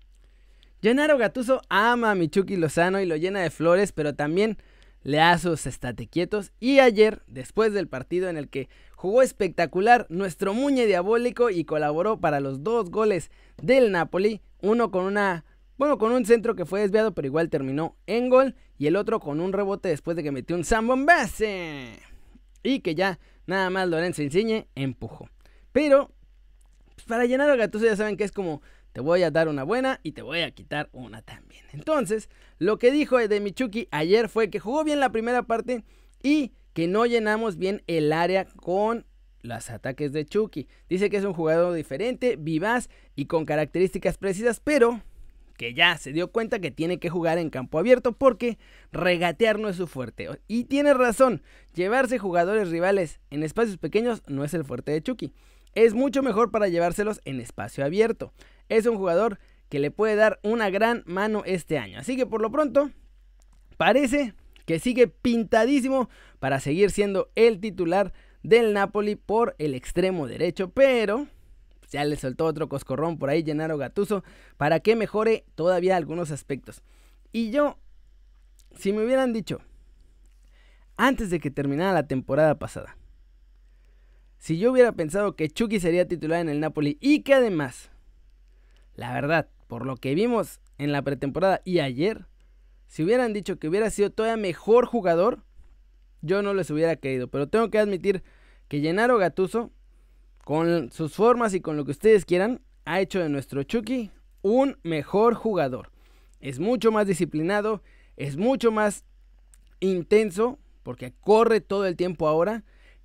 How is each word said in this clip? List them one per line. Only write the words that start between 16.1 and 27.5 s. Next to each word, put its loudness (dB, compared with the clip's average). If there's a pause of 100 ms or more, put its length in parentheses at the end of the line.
un 0
centro 2
que -6
fue -4
desviado, 0
pero -6
igual 0
terminó -4 (120)
en -2
gol, 4 (240)
y -2
el 2
otro -2
con -6
un -4
rebote -2
después -4
de -6
que -4
metió -6
un -2
zambombazo 2 (1200)
y 0
que -4
ya -2 (260)
nada -2
más -2
Lorenzo -2
Insigne -2
empujó. -10 (420)
Pero, 4 (840)
pues, -20
para -2
Gennaro 2